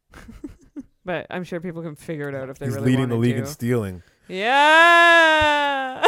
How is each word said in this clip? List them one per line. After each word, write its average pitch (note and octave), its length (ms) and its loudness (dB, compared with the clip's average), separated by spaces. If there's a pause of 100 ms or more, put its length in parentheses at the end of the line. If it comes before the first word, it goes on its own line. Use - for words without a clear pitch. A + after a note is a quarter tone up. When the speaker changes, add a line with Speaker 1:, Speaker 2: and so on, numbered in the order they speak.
(140)
Speaker 1:
<laughs> - 60 -20 (840)
But F3 280 -8
I'm F3+ 120 -10
sure E3+ 160 -10
people E3 220 -12
can D#3+ 140 -12
figure D3 340 -10
it C#3 60 -10
out C3+ 140 -10
if C3+ 100 -16
they C3+ 80 -8
Speaker 2:
He's A#2 80 -6
Speaker 1:
really B2 160 0
Speaker 2:
leading C3 180 0
the A#2+ 60 -4
Speaker 1:
wanted A#2 120 0
Speaker 2:
league C3 100 0
in C3+ 80 -6
Speaker 1:
to. C#3 40 -12
Speaker 2:
stealing. A2+ 540 -4 (240)
Speaker 1:
Yeah. D4+ 1800 2